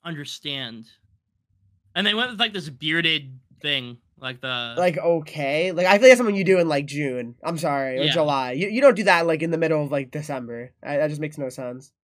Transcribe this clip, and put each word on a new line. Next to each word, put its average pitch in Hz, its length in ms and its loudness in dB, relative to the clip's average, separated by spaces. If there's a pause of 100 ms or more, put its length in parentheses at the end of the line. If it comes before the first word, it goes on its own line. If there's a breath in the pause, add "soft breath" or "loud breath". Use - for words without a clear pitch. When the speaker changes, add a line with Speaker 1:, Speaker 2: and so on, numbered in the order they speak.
Speaker 1:
understand. 135 800 -10 (1080)
And 196 120 0
they 208 80 2
went 247 160 -2
with, 214 100 -6
like, 226 120 0
this 170 160 -8
bearded 151 720 -2 (200)
thing, 123 380 -6 (220)
like 127 200 -10
the 120 380 -6
Speaker 2:
Like, 180 200 0
okay. 156 760 -2
Like, 175 140 0
I 185 80 6
feel 208 80 4
like 262 80 12
that's 247 80 10
something 214 180 0
you 196 80 0
do 190 160 6
in, 165 80 2
like, 143 180 0
June. 131 560 -6
I'm 170 160 -4
sorry, 139 400 -2
or 139 60 0
Speaker 1:
Yeah. 147 80 2
Speaker 2:
July. 139 400 0
You, 165 160 -4
you 220 120 -2
don't 262 140 8
do 196 100 -2
that, 170 220 4
like, 160 160 0
in 170 80 -2
the 165 80 -2
middle 160 240 0
of, 139 80 -4
like, 139 220 -4
December. 127 600 -10 (100)
I, 143 160 -4
that 151 100 0
just 151 120 -6
makes 151 180 -8
no 139 100 -6
sense. 127 420 -12 (140)